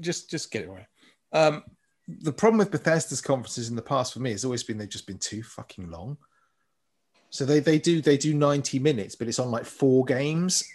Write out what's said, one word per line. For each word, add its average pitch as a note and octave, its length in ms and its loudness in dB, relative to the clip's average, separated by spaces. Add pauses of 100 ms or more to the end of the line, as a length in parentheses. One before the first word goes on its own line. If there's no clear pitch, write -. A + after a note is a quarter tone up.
just, E3 280 -6
just - 220 -8
get G#2+ 120 -4
it D#2+ 60 -12
right. F#2+ 180 -18 (460)
Um, D#3 300 4 (460)
the D#3 240 -6
problem A3 260 4
with G#3 140 2
Bethesda's D#3+ 480 0
conferences A#2+ 480 -4
in A#2 80 -6
the A2+ 60 -6
past C3 300 -2
for - 60 -12
me B2 140 -4
has G2+ 120 -6
always B2 200 -4
been A2 140 -6
they've G#2 100 -10
just - 180 -14
been F#2+ 120 -10
too A2 260 -8
fucking - 480 -16
long. G2+ 240 -12 (1160)
So - 120 -4
they, D3 160 4
they D#3 180 4
do, E3+ 220 2
they C#3+ 160 6
do D3+ 180 0
ninety C#3+ 460 2
minutes, C3 340 0
but A2+ 140 -6
it's A2 100 -4
on, B2+ 140 -2
like, A#2 120 -4
four C3 400 4
games, D3+ 600 0 (100)